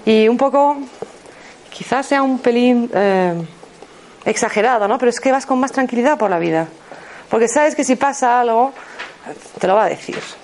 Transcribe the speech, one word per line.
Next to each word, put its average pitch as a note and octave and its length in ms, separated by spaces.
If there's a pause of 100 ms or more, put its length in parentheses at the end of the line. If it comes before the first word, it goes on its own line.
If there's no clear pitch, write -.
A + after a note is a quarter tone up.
Y A3 240
un A#3+ 80
poco, C#4 400 (920)
quizás - 360
sea C#4 160
un C4 160
pelín, A#3+ 560
eh, F#3+ 400 (920)
exagerado, A3 640
¿no? A#3+ 100
Pero B3+ 120
es A#3 100
que C4+ 120
vas C4 120
con C4 140
más C4 140
tranquilidad B3+ 440
por G#3 140
la F3 80
vida. E3 300 (600)
Porque A3+ 200
sabes D4+ 260
que D4 100
si B3+ 120
pasa C4 440
algo, A#3+ 320 (840)
te - 80
lo F#3 80
va G#3+ 100
a F3+ 40
decir. - 300 (260)